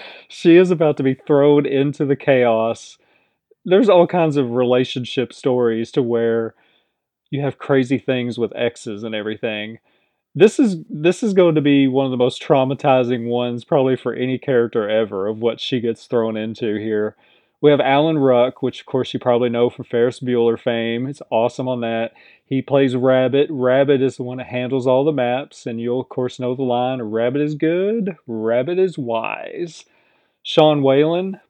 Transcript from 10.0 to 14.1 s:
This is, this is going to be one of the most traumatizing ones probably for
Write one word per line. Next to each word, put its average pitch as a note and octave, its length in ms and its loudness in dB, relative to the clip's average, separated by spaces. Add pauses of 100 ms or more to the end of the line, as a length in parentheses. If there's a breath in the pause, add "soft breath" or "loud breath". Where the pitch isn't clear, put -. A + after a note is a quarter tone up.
This F#3+ 240 4
is, G#3 180 2 (140)
this E3 320 -2
is G#3 100 -2
going F3+ 220 4
to D3+ 60 2
be C#3 280 4
one C3+ 180 0
of C3 40 -4
the B2+ 60 -4
most B2 260 0
traumatizing C3 840 0
ones A#2+ 360 -4
probably C3 320 0
for A#2+ 180 -6